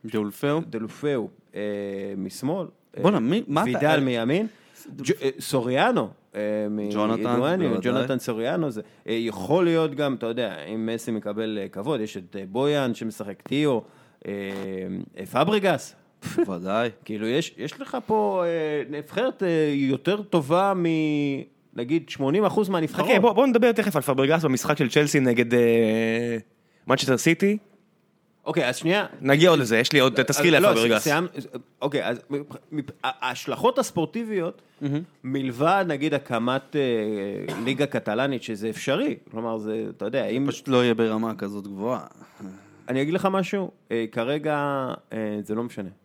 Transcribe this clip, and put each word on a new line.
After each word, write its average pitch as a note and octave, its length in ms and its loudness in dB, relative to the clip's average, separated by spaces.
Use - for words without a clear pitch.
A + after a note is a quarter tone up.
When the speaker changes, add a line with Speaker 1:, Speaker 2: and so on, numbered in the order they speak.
Speaker 1:
דאולפאו? A2+ 540 -2
Speaker 2:
דלופאו, A2+ 600 -4
אה, G2+ 60 -8
משמאל. D3+ 500 -6
Speaker 1:
בואנה, G3 160 4
Speaker 2:
אה, A#2+ 40 2
Speaker 1:
מי, D#3+ 260 2
מה D3 140 2
אתה - 80 2
Speaker 2:
וידל D3+ 300 4
מימין. C3 480 2
Speaker 1:
דולפ- C#3+ 120 -12
Speaker 2:
ג'-, - 140 0
אה, C3+ 60 2
סוריאנו, C3 680 2
אה, G#2 60 -4
מ-, G#2 220 -4
Speaker 1:
ג'ונתן, G#2+ 380 0
Speaker 2:
אידואניו, C#3+ 400 0
Speaker 1:
בוודאי. - 240 0
Speaker 2:
ג'ונתן B2+ 260 0
סוריאנו, C3 520 -2
זה, G#2+ 100 -8
אה, A2+ 60 -2
יכול A2+ 520 0
להיות D#3+ 300 2
גם, C#3 200 -2
אתה A2+ 100 -8
יודע, A2+ 300 -4
אם A2 200 -6
מסי A2+ 260 -4
מקבל, G#2+ 500 -4
אה, F#2+ 80 -8
כבוד, A2 320 -4
יש G#2+ 160 -8
את, F#2 220 -16
אה, F#2+ 100 -10
בויאן C3+ 440 0
שמשחק, G#2+ 480 -10
טיו, C#3 380 0
אה, G2 40 -8
אה, F#2+ 80 -10
פאברגס. F#3 680 0
Speaker 1:
בוודאי. G2+ 640 0
Speaker 2:
<laughs> - 80 -20
כאילו, G#2+ 220 -6
יש, D3 300 -2
יש D3+ 240 -10
לך C4 240 -8
פה, G#3 400 0
אה, D#3 380 -2
נבחרת, G3 460 -4
אה, D#3 320 2
יותר C#3 460 0
טובה F3+ 540 2
מ-, F3 100 0
נגיד, B2+ 340 -2
שמונים D#3 360 2
אחוז G3 240 2
מהנבחרות. E3+ 400 0
Speaker 3:
חכה, G#3+ 100 6
בוא, A3 140 6
בוא B3+ 140 6
נדבר A#3 240 6
תכף G3+ 240 0
על C#3 60 4
פברגס C#3 420 2
במשחק C#3 340 2
של B2+ 120 2
צ'לסי D3 300 4
נגד, A#2+ 340 4
אה, A#2 840 4
מנצ'סטר B2+ 300 2
סיטי. G3 400 2
Speaker 2:
אוקיי, D3 240 0
אז B2+ 80 -2
שנייה. F#3 280 2
Speaker 3:
נגיע D3 280 6
עוד D#3+ 100 6
לזה, A2+ 180 2
יש B2 160 2
לי C#3+ 60 6
עוד, B2+ 220 4
תזכיר D3 300 2
לי D3 80 6
Speaker 2:
לא, - 100 6
Speaker 3:
על - 60 4
פברגס. A2+ 320 4
Speaker 2:
סיימ-, D3 500 -2
אוקיי, C3+ 260 -2
אז A#2+ 100 -2
מפ-, C#3+ 100 -4
מפ-, D3 200 -6
ה-, B2+ 240 -4
ההשלכות D3 520 0
הספורטיביות, F#3+ 840 -4
Speaker 3:
מהמם. C#3+ 200 -2
Speaker 2:
מלבד, C3+ 640 0
נגיד, D3 260 0
הקמת, B2+ 640 -2
אה, D3 60 2
ליגה C#3 200 0
קטלנית, B2 580 -2
שזה A2 260 -6
אפשרי, D#3 460 -2
כלומר, A2+ 260 -6
זה, G#2+ 280 -4
אתה G2 80 -6
יודע, A#2 200 -2
אם B2 220 -2
Speaker 1:
פשוט - 200 -6
לא B2 160 4
יהיה A#2 100 4
ברמה A2 420 0
כזאת G2+ 320 -8
גבוהה. G2+ 380 -6
Speaker 2:
אני C3 120 -2
אגיד D3+ 120 -2
לך F#3+ 180 -2
משהו, F#3+ 400 -4
אה, A2+ 200 -2
כרגע, D3 440 -2
אה, A2 40 -6
זה G#2+ 120 -6
לא A#2 80 -4
משנה. G#2 260 -10